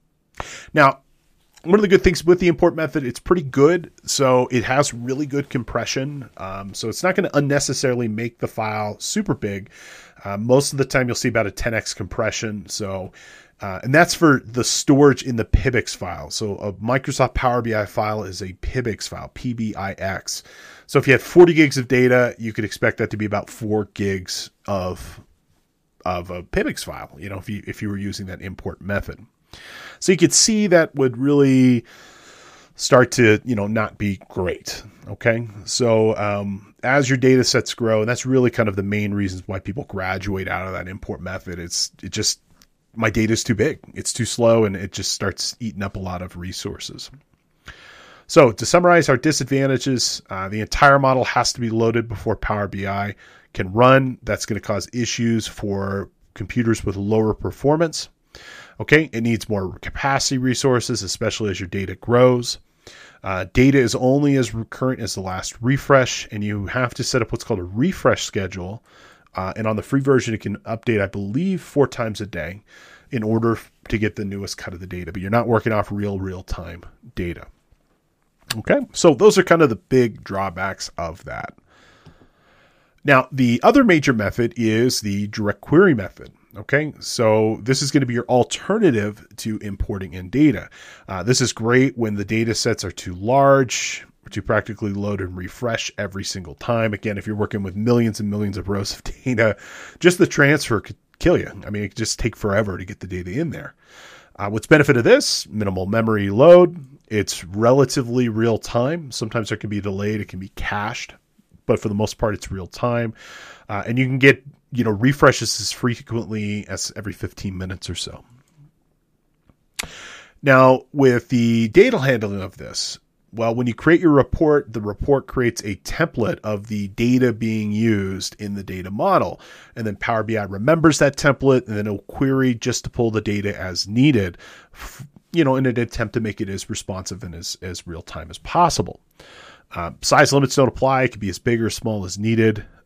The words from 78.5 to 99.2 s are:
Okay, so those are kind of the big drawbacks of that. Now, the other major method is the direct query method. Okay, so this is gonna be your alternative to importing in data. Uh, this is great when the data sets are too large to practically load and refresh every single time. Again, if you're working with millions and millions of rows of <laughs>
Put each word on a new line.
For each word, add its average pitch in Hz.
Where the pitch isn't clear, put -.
Okay, 113
so 165
those 202
are 185
kind 165
of 151
the 110
big 120
drawbacks 95
of 85
that. -
Now, 135
the 123
other 240
major 165
method 110
is 113
the 101
direct 104
query 175
method. 98
Okay, 143
so 110
this 135
is 135
gonna 139
be 120
your 120
alternative 123
to 107
importing 98
in 90
data. 127
Uh, 95
this 117
is 120
great 127
when 110
the 101
data 110
sets -
are 92
too -
large 135
to 107
practically 104
load 101
and 92
refresh 113
every 95
single 82
time. 113
Again, 98
if 90
you're 107
working 104
with 95
millions 117
and 104
millions 104
of 92
rows 101
of -
<laughs> -